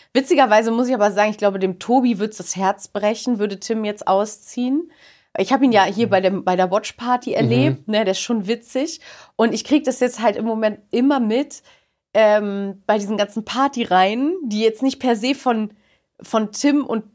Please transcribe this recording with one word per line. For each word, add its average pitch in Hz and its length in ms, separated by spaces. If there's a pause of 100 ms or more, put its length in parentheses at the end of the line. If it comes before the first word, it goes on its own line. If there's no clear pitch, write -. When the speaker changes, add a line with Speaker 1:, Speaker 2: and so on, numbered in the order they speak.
(140)
Speaker 1:
Witzigerweise 233 580
muss 240 180
ich 262 60
aber 208 160
sagen, 208 180
ich 214 80
glaube, 196 220
dem 185 200
Tobi 240 400
wird's 214 180
das - 180
Herz 190 320
brechen, 220 520
würde 196 200
Tim 220 260
jetzt 208 220
ausziehen. 247 840 (460)
Ich 196 160
hab 269 80
ihn 269 120
ja 196 120
hier 208 220
Speaker 2:
Mhm. - 20
Speaker 1:
bei 190 120
dem, 190 220
bei 185 120
der 180 160
Watchparty 240 600
Speaker 2:
Mhm. - 40
Speaker 1:
erlebt, 127 520
ne, 214 180
der 190 80
ist 190 80
schon 220 260
witzig. 254 520 (360)
Und 226 180
ich 226 100
krieg 294 220
das 254 140
jetzt 247 220
halt 214 160
im 220 80
Moment 220 340 (100)
immer 269 300
mit, 240 440 (500)
ähm, 202 760
bei 214 100
diesen 208 200
ganzen 208 280
Partyreihen, 240 960
die 214 180
jetzt 220 220
nicht 262 160
per 247 160
se 247 200
von, 220 360 (500)
von 220 300
Tim 285 340
und 220 180 (120)